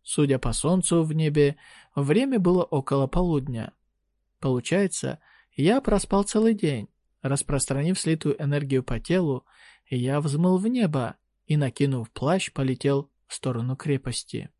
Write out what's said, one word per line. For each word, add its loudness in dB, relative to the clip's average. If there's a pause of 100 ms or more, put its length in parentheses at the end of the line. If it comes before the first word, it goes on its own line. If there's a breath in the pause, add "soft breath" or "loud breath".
Судя 0
по -2
солнцу 2
в -2
небе, 2 (360 loud breath)
время 2
было 4
около 0
полудня. -2 (680)
Получается, -2 (380 soft breath)
я 4
проспал 2
целый 2
день. -2 (340)
Распространив -2
слитую -2
энергию 0
по -6
телу, 0 (460 soft breath)
я 0
взмыл 2
в 0
небо 0 (300)
и, 2
накинув 0
плащ, -2
полетел -2 (160)
в -16
сторону -4
крепости. -6